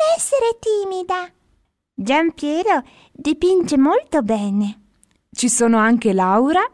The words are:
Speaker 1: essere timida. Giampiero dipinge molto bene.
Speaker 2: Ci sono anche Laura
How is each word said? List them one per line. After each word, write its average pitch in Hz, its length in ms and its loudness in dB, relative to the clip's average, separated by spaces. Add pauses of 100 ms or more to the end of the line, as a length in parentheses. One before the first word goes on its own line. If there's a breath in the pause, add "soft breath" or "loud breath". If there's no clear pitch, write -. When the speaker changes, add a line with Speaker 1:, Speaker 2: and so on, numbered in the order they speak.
(140)
Speaker 1:
essere 466 460 -2
timida. 370 720 -4 (600)
Giampiero 311 920 -2 (300 soft breath)
dipinge 339 640 0
molto 311 460 0
bene. 208 580 -4 (500)
Speaker 2:
Ci - 160 -4
sono 233 300 2
anche 226 340 2
Laura 233 640 2